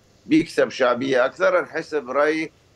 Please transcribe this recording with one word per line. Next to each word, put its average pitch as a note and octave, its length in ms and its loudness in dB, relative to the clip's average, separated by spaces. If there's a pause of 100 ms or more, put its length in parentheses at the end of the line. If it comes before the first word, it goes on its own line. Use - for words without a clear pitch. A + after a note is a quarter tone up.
(260)
بيكسب - 420 0
شعبية B2+ 560 0
أكثر. F3+ 340 0
أنا C#3+ 80 -2
حسب D#3 440 -8
رأيي D3+ 400 0 (260)